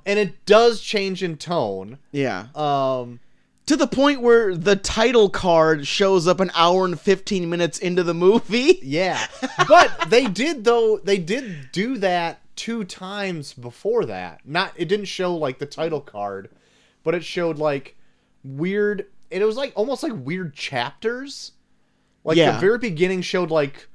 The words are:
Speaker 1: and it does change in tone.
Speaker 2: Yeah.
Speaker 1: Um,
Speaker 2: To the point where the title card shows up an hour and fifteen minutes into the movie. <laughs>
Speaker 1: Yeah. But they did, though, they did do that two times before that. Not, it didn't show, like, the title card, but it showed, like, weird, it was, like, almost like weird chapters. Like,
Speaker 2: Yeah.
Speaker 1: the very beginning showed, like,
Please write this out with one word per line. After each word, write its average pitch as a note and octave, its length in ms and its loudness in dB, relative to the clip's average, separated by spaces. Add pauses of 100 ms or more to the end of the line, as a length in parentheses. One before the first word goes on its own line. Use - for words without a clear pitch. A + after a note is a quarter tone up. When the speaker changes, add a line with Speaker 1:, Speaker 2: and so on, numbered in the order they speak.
Speaker 1:
and G3+ 120 0
it G3+ 280 -4
does A3+ 360 6
change F#3+ 420 -4
in E3+ 140 -6
tone. A2+ 640 -4 (120)
Speaker 2:
Yeah. A#2+ 440 -4
Speaker 1:
Um, C3 640 -2 (480)
Speaker 2:
To C#4 80 2
the C#4 120 2
point C#4 340 0
where A#3 360 4
the G3 180 2
title A3+ 540 2
card D#3+ 560 4
shows F#3+ 420 2
up F3 120 4
an F#3 160 0
hour F3 300 4
and F3 140 -4
fifteen F#3+ 500 0
minutes E3+ 280 -2
into F3+ 260 0
the E3+ 120 0
movie. A3+ 640 4
<laughs> - 40 -16
Speaker 1:
Yeah. D3+ 420 -2 (420)
But D#4 420 6
they A#3+ 160 4
did, A#3 380 -2
though, A3+ 340 2
they G3 220 0
did F3+ 520 -6
do A#3 280 -4
that F3 420 -2 (140)
two A3+ 280 -8
times F#3 680 -10
before E3+ 520 -4
that. F#2 380 -10
Not, E3+ 320 -4
it E3+ 140 -4
didn't G#3 160 -2
show, F3+ 300 -4
like, C#3+ 240 -6
the C#3+ 80 -8
title D#3 340 -6
card, G2+ 480 -10 (540)
but E3 100 -2
it F3 100 -4
showed, E3+ 360 -4
like, D3 360 -4 (480)
weird, F#3+ 640 -4 (240)
it F#3 160 -4
was, A3 100 0
like, C#4 200 -6
almost A#3+ 280 -4
like D#4 120 -4
weird D#3 380 -8
chapters. A#3 1000 -8 (680)
Like, D#3+ 140 2
Speaker 2:
Yeah. D3+ 160 6
Speaker 1:
the A2 60 -4
very G#3 180 2
beginning F#3 440 -2
showed, F3+ 300 -4
like, D3 440 -2